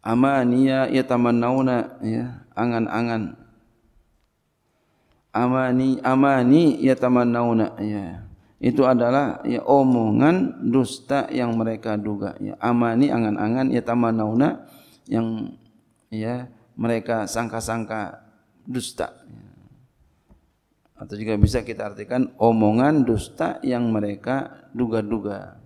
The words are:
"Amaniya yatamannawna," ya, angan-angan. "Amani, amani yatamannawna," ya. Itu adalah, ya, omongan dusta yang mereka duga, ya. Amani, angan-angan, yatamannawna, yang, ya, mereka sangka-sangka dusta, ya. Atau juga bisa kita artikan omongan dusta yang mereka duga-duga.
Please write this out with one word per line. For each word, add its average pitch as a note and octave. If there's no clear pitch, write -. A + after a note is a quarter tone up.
"Amaniya C3
yatamannawna," B2
ya, A#2+
angan-angan. A2+
"Amani, B2+
amani C3+
yatamannawna," A#2+
ya. G2
Itu C3
adalah, B2+
ya, A#2+
omongan C3
dusta C3
yang A#2+
mereka A2+
duga, G#2
ya. G#2
Amani, A#2+
angan-angan, A#2
yatamannawna, A#2
yang, A2
ya, A#2+
mereka A2+
sangka-sangka A2+
dusta, -
ya. -
Atau G2+
juga G#2+
bisa G#2+
kita G#2+
artikan A#2+
omongan A#2
dusta C#3
yang A#2+
mereka G#2+
duga-duga. G#2